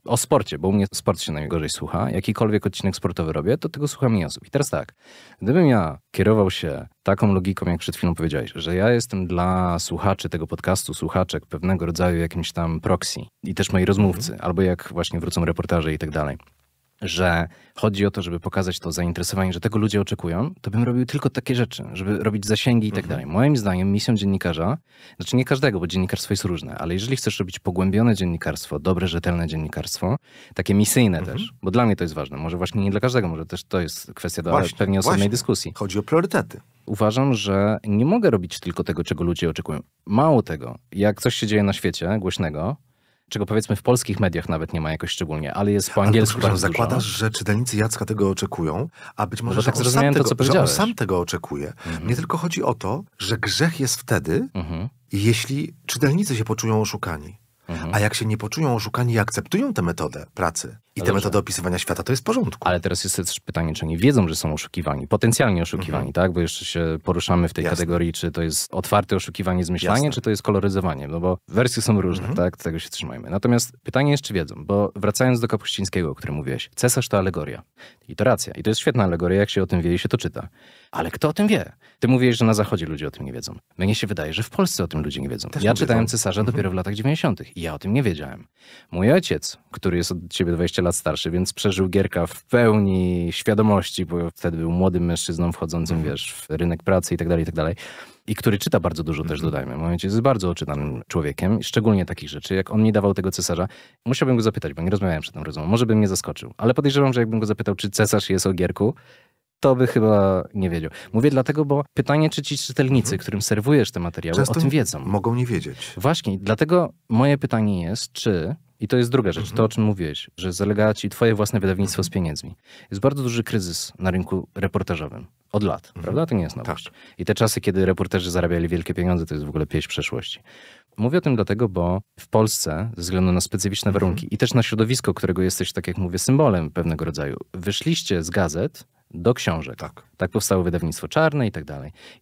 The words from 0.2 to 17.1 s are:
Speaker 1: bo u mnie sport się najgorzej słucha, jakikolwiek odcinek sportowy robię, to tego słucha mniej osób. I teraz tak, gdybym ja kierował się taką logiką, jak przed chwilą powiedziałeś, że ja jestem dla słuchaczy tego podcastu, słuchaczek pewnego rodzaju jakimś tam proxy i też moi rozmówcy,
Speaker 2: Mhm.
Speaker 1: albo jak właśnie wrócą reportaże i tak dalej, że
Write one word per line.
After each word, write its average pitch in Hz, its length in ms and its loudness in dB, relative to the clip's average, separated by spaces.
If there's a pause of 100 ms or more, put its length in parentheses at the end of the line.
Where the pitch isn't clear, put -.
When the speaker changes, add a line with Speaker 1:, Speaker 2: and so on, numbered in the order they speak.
Speaker 1:
bo 85 100 0
u 98 40 4
mnie 101 220 4
sport 90 260 -2
się - 120 -6
najgorzej 78 360 -2
słucha, 87 420 -4
jakikolwiek 104 560 0
odcinek 95 300 -2
sportowy - 360 -4
robię, 85 260 0
to 160 100 -4
tego 147 200 -6
słucha - 200 0
mniej 104 160 2
osób. - 220 -10
I - 40 -20
teraz 139 200 0
tak, - 240 -6 (480)
gdybym 151 240 6
ja 90 320 4 (120)
kierował 101 400 4
się 69 360 -6 (160)
taką 101 320 4
logiką, 92 320 0
jak 87 140 0
przed - 160 -6
chwilą 87 180 0
powiedziałeś, 73 400 -2
że 82 220 -4
ja 101 140 4
jestem 107 360 0
dla 90 520 0
słuchaczy 95 500 -2
tego 80 180 -6
podcastu, - 480 -2
słuchaczek 90 520 -2
pewnego 87 400 -2
rodzaju 85 340 0
jakimś 82 320 -4
tam 82 280 -2
proxy - 400 -2 (220)
i - 120 -6
też - 180 -2
moi 185 120 4
rozmówcy, 185 480 2
Speaker 2:
Mhm. - 140 -8
Speaker 1:
albo 180 160 0
jak - 300 0
właśnie - 280 -4
wrócą 85 300 -2
reportaże 82 440 -2
i 76 40 -4
tak 78 120 -6
dalej, 76 260 -4 (640)
że 85 460 0 (260)